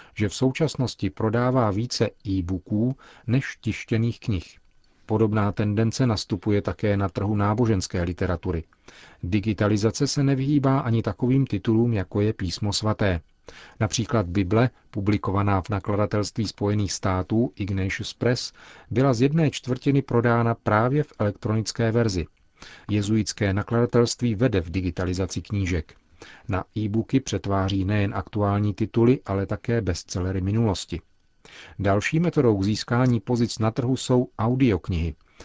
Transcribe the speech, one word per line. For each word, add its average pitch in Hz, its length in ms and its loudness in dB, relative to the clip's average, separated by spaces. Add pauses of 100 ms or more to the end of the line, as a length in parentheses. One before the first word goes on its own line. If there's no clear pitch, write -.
(140)
že 104 160 -2
v - 60 -12
současnosti 131 760 -2
prodává 117 640 0
více 113 380 -2 (180)
e-booků 98 680 -2 (320)
než 127 340 -2
tištěných 113 580 -2
knih. - 380 -6 (480)
Podobná 107 460 2
tendence 110 560 0
nastupuje 104 540 0
také 101 360 -2
na 98 120 0
trhu 104 260 -2
náboženské 104 680 0
literatury. 87 600 -2 (600)
Digitalizace 107 840 0
se 143 160 0
nevyhýbá 135 560 2
ani 113 220 0
takovým 123 460 0
titulům, 113 460 0
jako 101 280 -2
je 107 120 2
Písmo 101 400 -4
svaté. 104 480 0 (580)
Například 110 460 0
Bible, 101 440 2 (220)
publikovaná 101 680 0
v - 80 -10
nakladatelství 104 800 -2
Spojených 104 460 -2
států 101 600 0
Ignatius 98 580 -4
Press, - 400 -2 (380)
byla 131 220 4
z 110 80 0
jedné 147 280 4
čtvrtiny 135 520 0
prodána 117 540 2
právě 120 480 2
v - 160 -10
elektronické 107 720 0
verzi. 104 340 2 (640)
Jezuitské 104 640 0
nakladatelství 117 840 0
vede 101 260 2
v 85 80 -8
digitalizaci 90 720 -2
knížek. 92 520 -4 (540)
Na 92 160 -2 (140)
e-booky 110 420 0
přetváří 98 680 -2
nejen 101 300 0
aktuální 101 580 -2
tituly, 117 520 2
ale 98 200 -2
také 117 360 -4
bestsellery 92 600 -4
minulosti. 104 600 -2 (800)
Další 101 400 2
metodou 147 380 2
k 98 60 0
získání 120 560 2
pozic 120 400 -2
na 110 120 2
trhu 127 260 -2
jsou 127 300 2 (120)
audioknihy. 98 760 0 (280)